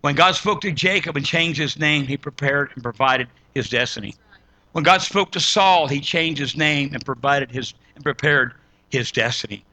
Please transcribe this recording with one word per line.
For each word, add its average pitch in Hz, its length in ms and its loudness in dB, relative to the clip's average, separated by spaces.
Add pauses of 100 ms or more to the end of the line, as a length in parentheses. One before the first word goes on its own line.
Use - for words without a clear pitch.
When 143 140 0
God 180 200 6
spoke 208 260 -2
to 202 100 -4
Jacob 170 440 -2
and 139 100 -2
changed 165 340 -2
his 147 180 -4
name, 151 300 0
he 139 100 -4
prepared 143 560 -2
and 123 100 -14
provided 127 440 0 (260)
his 127 160 -4
destiny. 117 460 -4 (560)
When 160 120 -2
God 180 180 6
spoke 196 320 -2
to 180 60 -4
Saul, 185 480 4
he 139 140 -2
changed 160 380 -2
his 143 180 -6
name 147 360 0
and 143 120 -10
provided 139 460 0
his, 127 220 -8 (220)
and 143 80 -20
prepared 143 520 2 (340)
his 123 220 -2
destiny. 110 600 -4